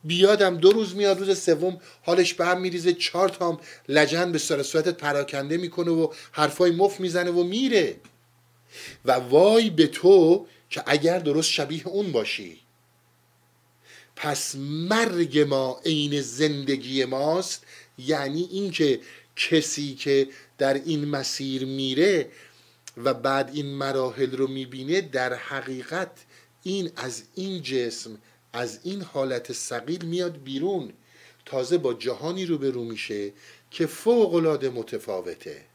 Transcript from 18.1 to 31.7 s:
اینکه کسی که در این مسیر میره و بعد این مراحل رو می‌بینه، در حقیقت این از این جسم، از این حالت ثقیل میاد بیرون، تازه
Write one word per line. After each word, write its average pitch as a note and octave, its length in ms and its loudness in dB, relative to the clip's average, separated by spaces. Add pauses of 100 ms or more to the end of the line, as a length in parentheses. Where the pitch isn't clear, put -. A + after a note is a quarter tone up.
اینکه F3 580 0 (360)
کسی D3 580 -2
که C#3 340 2 (300)
در C3+ 160 2
این D3 300 -2
مسیر C3+ 600 -4
میره C3+ 680 0 (680)
و B2 180 0
بعد C3+ 400 -2
این C#3+ 120 -6
مراحل C3+ 680 -4
رو C3+ 100 0
می‌بینه، C3+ 540 -6
در C3 340 -4
حقیقت C3+ 760 -8 (520)
این F3+ 340 -4
از A#2 260 -10 (120)
این F#3+ 280 -8
جسم، A#2+ 560 -6 (340)
از A#2 320 -8
این F#3+ 180 -8
حالت C3 500 -6
ثقیل C3 520 -8
میاد E3+ 380 -6
بیرون، C3+ 500 -4 (520)
تازه C3+ 340 -2